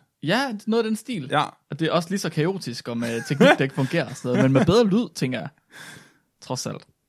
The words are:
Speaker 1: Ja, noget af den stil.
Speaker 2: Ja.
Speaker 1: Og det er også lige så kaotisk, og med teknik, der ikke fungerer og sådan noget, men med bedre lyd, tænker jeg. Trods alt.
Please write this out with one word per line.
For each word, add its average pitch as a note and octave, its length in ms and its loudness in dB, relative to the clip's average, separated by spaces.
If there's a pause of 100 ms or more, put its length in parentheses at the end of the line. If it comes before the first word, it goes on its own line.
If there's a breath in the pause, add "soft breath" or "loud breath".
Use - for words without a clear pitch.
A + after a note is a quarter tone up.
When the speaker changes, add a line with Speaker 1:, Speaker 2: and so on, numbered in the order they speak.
(240)
Speaker 1:
Ja, A3 340 -2 (100)
noget A3+ 160 2
af A3 60 -2
den A3 60 -2
stil. F#3 360 -8
Speaker 2:
Ja. D3 120 2 (260)
Speaker 1:
Og D3 100 -8
det D#3+ 80 0
er - 40 0
også E3+ 180 0
lige G3 100 -4
så F3+ 100 -4
kaotisk, D#3 580 -4
og A#2 100 -6
med A#2 300 -4
teknik, E3+ 300 6
der C#3+ 60 2
ikke C3+ 120 -4
fungerer C3+ 340 -2
og B2+ 80 -12
sådan B2 200 -2
noget, C3 140 4
men - 20 4
med C3 120 6
bedre G#3+ 220 6
lyd, G#3 280 0
tænker B2+ 240 -4
jeg. - 100 -10 (920 loud breath)
Trods - 260 -8
alt. G#2 200 -12 (220)